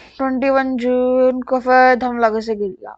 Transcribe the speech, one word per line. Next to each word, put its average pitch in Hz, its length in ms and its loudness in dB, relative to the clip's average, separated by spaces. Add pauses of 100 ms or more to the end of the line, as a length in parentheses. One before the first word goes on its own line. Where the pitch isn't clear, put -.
(180)
ट्वेंटी 262 320 -2
वन 262 280 0
जून 254 640 0
को 254 160 -2
फिर 254 380 4
धम 240 220 -6
लगे 220 220 0
से 226 140 -6
गिर 202 140 -6
गया, 107 280 -18